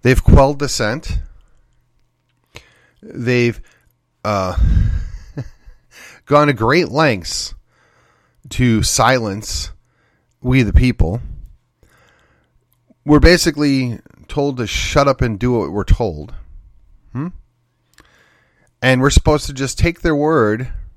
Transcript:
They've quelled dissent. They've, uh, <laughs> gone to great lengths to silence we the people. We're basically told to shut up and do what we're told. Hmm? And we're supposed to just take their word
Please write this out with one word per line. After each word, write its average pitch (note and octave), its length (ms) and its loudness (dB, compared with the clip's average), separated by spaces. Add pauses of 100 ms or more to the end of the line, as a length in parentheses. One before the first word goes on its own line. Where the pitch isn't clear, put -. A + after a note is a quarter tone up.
They've C3 220 2
quelled C#3 360 6
dissent. B2+ 600 -4 (1800)
They've, B2 580 -2 (640)
uh, F#2+ 340 -4 (800)
<laughs> - 880 -20
gone D3 220 4
to C#3+ 60 2
great B2+ 360 0
lengths A#2+ 640 -2 (960)
to A#2 340 0
silence A2+ 880 -2 (680)
we B2+ 220 2
the G2+ 100 -2
people. A#2+ 480 2 (1800)
We're D3 140 6
basically C#3 800 4 (280)
told C#3 300 -4
to A#2 100 -6
shut - 400 0
up C3+ 140 0
and A#2 160 -2
do A#2+ 200 0
what D#2+ 140 -4
we're G2 120 -4
told. E2 500 -2 (760)
Hmm? C3+ 160 -8 (1500)
And B2+ 200 2
we're C#3 80 2
supposed - 380 0
to C#3 60 -10
just C3+ 240 -6
take E3+ 240 -2
their D#3+ 140 -2
word B2+ 560 0 (260)